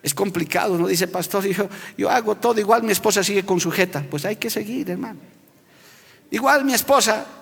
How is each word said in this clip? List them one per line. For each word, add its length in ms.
Es 120
complicado, 640
¿no? 100
Dice, 200
"Pastor, 380
yo, 220
yo 120
hago 260
todo, 240
igual 240
mi 100
esposa 300
sigue 200
con 160
su 100
jeta". 400
Pues 160
hay 120
que 120
seguir, 400
hermano. 300
Igual 320
mi 100
esposa 520